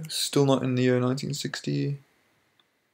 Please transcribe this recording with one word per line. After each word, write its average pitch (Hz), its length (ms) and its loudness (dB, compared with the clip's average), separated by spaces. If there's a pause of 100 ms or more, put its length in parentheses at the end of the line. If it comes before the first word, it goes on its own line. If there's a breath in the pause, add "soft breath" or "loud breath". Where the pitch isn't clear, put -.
still - 380 2
not 135 160 4
in 131 120 0
the 123 80 2
year 127 180 4
nineteen 135 340 -2
sixty. 143 640 -4 (960)